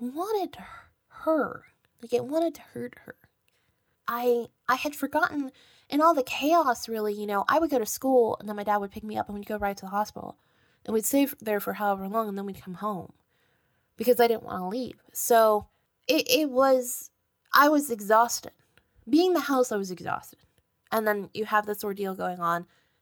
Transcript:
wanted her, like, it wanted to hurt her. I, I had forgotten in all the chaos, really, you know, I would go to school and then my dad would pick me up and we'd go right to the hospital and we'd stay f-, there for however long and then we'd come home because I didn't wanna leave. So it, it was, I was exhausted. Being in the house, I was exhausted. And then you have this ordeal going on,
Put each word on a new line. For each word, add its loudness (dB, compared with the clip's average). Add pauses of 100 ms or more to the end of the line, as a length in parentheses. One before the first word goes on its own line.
wanted -4 (520)
her, -2 (360)
like, -12
it 0
wanted 0
to -20 (100)
hurt -10 (100)
her. -20 (920)
I, 0 (200)
I 4
had -4
forgotten -2 (360)
in 2
all 6
the 0
chaos, 2
really, -2
you -6
know, 0
I 0
would 0
go 0
to -2
school 0
and -14
then -8
my -8
dad 0
would -6
pick -14
me -8
up -4
and -10
we'd -14
go -8
right -4
to -18
the -14
hospital -6 (480)
and -8
we'd 0
stay 4
f-, -6
there -2
for -6
however -2
long -2
and -6
then -8
we'd -10
come -14
home -6 (840)
because 4
I 6
didn't 0
wanna -6
leave. -8 (100)
So 4 (400)
it, 2
it 4
was, 2 (420)
I 6
was 2
exhausted. 2 (560)
Being 4
in 4
the 2
house, 0
I -2
was -4
exhausted. -8 (500)
And 0
then -2
you -4
have 2
this -6
ordeal -4
going -6
on, -2 (360)